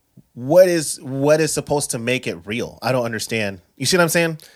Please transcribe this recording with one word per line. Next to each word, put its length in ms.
what 360
is, 320
what 400
is 100
supposed 400
to 80
make 280
it 80
real? 360
I 120
don't 100
understand. 560
You 100
see 120
what 60
I'm 60
saying? 280